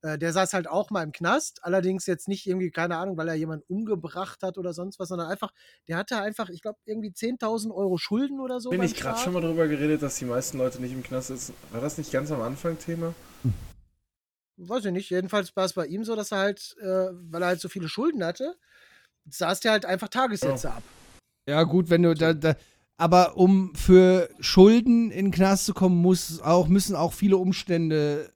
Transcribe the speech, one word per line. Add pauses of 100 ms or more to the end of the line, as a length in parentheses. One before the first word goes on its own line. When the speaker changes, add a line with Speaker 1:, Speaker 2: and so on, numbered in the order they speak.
Speaker 1:
äh,
der
saß
halt
auch
mal
im
Knast,
allerdings
jetzt
nicht
irgendwie,
keine
Ahnung,
weil
er
jemanden
umgebracht
hat
oder
sonst
was,
sondern
einfach, (380)
der
hatte
einfach,
ich
glaub,
irgendwie
zehntausend
Euro
Schulden
oder
so
Speaker 2:
Bin
Speaker 1:
beim
Speaker 2:
ich
grad
Speaker 1:
Staat.
Speaker 2:
schon
mal
drüber
geredet,
dass
die
meisten
Leute
nicht
im
Knast
sitzen? (180)
War
das
nicht
ganz
am
Anfang
Thema? (300)
Speaker 3:
Hm. (1000)
Speaker 1:
Weiß
ich
nicht.
Jedenfalls
war
es
bei
ihm
so,
dass
er
halt,
äh,
weil
er
halt
so
viele
Schulden
hatte, (720)
saß
der
halt
einfach
Tagessätze
Speaker 2:
Ja.
Speaker 1:
ab. (640)
Speaker 3:
Ja,
gut,
wenn
du
Speaker 1:
So.
Speaker 3:
da,
da, (420)
aber
um
für (100)
Schulden
in
den
Knast
zu
kommen,
muss
auch,
müssen
auch
viele
Umstände